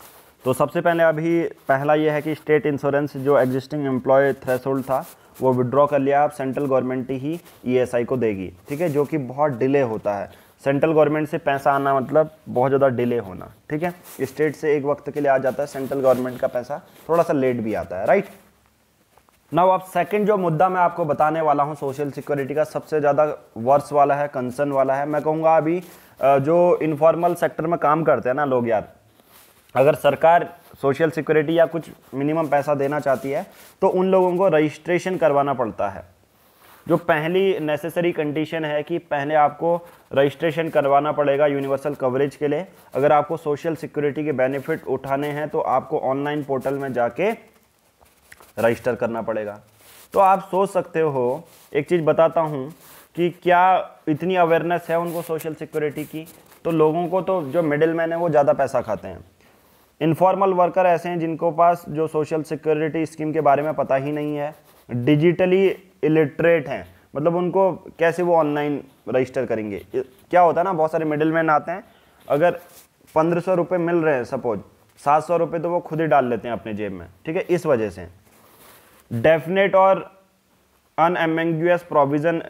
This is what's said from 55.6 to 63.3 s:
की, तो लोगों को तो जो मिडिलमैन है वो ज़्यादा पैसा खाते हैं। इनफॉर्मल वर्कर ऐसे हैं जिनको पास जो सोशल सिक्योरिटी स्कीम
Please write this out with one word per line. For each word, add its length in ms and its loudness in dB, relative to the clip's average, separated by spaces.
की, 220 -14
तो 60 -4
लोगों 380 2
को 120 0
तो 220 -2
जो 200 -2
मिडिलमैन 500 0
है 60 -2
वो 100 0
ज़्यादा 240 4
पैसा 280 -2
खाते 280 -6
हैं। 260 -18
इनफॉर्मल 500 2
वर्कर 360 2
ऐसे 220 0
हैं 100 -4
जिनको 320 -4
पास 380 2
जो 180 -2
सोशल 360 -2
सिक्योरिटी 640 -2
स्कीम 260 -6